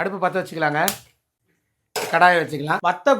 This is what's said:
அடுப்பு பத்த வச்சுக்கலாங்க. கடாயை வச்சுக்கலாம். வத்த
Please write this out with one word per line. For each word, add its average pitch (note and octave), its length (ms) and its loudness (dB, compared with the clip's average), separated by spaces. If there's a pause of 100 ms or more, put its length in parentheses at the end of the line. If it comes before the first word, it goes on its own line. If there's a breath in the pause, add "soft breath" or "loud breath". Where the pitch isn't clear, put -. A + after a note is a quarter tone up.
அடுப்பு F#3+ 240 -4
பத்த F3+ 160 0
வச்சுக்கலாங்க. D#3 420 -2 (1300)
கடாயை F3 300 6
வச்சுக்கலாம். D3+ 460 -4
வத்த F3 200 -2 (120)